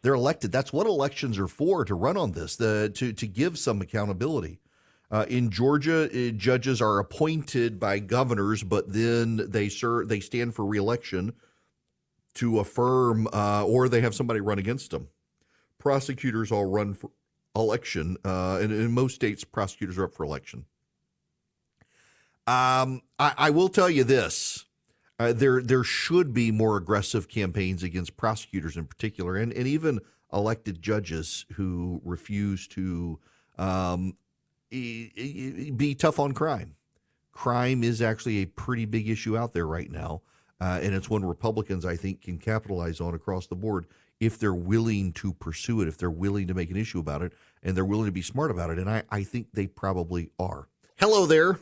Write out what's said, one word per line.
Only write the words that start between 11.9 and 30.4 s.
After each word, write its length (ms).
to 240
affirm, 760
uh, 320
or 240
they 100
have 160
somebody 240
run 200
against 320
them. 180
Prosecutors 760
all 120
run 280
for 180
election, 680
uh, 380
and 100
in 200
most 240
states, 280
prosecutors 540
are 60
up 100
for 100
election. 420
Um, 560
I, 200
I 120
will 200
tell 200
you 140
this. 640
Uh, 160
there, 300
there 200
should 500
be 180
more 260
aggressive 500
campaigns 540
against 360
prosecutors 600
in 80
particular, 520
and, 160
and 140
even 320
elected 500